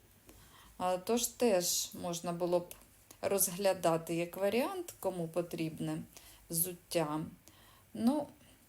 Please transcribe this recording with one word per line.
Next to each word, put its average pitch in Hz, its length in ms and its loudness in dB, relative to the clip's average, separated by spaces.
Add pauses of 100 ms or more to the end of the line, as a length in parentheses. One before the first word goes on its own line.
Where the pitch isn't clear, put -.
(760)
А, 185 200 0
тож 226 300 0
теж 190 640 2 (120)
можна 175 300 -4
було 175 280 2
б - 160 -4 (460)
розглядати 180 920 2
як 170 220 -2
варіант, 277 640 0
кому 180 280 -2
потрібне 160 760 -4 (480)
взуття. 165 760 -2 (680)
Ну, 262 340 2 (420)